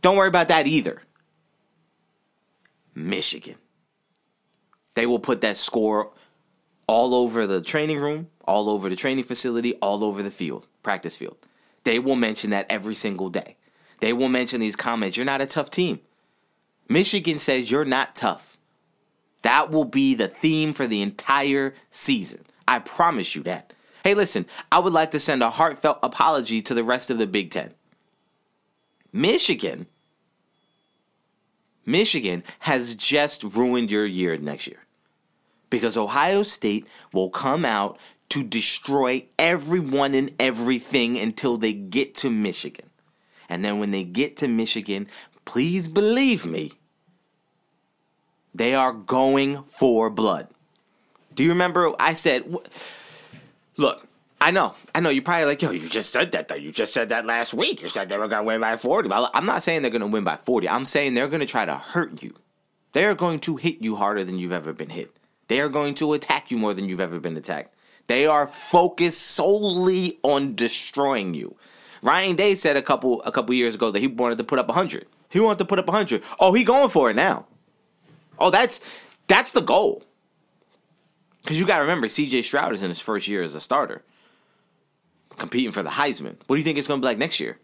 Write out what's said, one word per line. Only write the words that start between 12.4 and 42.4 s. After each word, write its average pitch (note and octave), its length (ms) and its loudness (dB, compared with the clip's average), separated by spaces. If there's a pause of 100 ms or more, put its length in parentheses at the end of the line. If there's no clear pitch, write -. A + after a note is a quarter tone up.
that G2 180 -2
every G#2 260 -4
single F#2+ 340 -6
day. - 280 -8 (420)
They A2 140 0
will B2+ 160 0
mention B2+ 320 -2
these G#2+ 160 -4
comments. A#2 400 -4
"You're B2 80 -4
not C#3 160 -2
a C#3 40 -2
tough C#3 240 -4
team." F3 300 -2 (880)
Michigan D#3 520 0
says, B2+ 300 0
"You're C#3 140 2
not C3 320 -2
tough." - 420 -4 (840)
That D3 280 4
will D#3 140 2
be C3+ 320 2
the G#2 140 0
theme D#3 420 0
for C#3 160 -2
the G#2+ 140 0
entire C3+ 760 0 (160)
season. - 540 -4 (200)
I B2 140 2
promise D3+ 560 0
you - 80 -10
that. F2 300 -8 (320)
Hey, G3 80 6
listen, G3 320 0 (260)
I D#3+ 80 6
would F3+ 140 0
like D#3+ 180 2
to D3+ 80 -2
send C#3 240 2
a A2+ 60 2
heartfelt D3+ 520 0
apology A#2+ 600 0
to A#2 120 -4
the A#2 120 0
rest B2 260 -2
of A#2+ 60 -2
the A2+ 100 0
Big F#2 240 -2
Ten. - 220 -6 (1400)
Michigan, C#3 760 0 (2000)
Michigan A#2 600 0 (140)
has B2 360 -2
just D3 480 0
ruined A#2 480 0
your G#2+ 140 0
year F2+ 320 -2
next D2 300 -8
year. - 120 -16 (880)
Because A2+ 280 0
Ohio C#3 460 2
State G#2+ 440 -2 (240)
will F#2+ 180 0
come C#3+ 360 -2
out G#2 340 -2 (300)
to C#3+ 120 -2
destroy B2+ 840 -2 (120)
everyone D3+ 800 0
and C3+ 240 2
everything B2 800 0
until A2+ 400 -2
they A2 160 0
get G2+ 420 -2
to C3+ 140 -2
Michigan. G#2 600 -4 (600)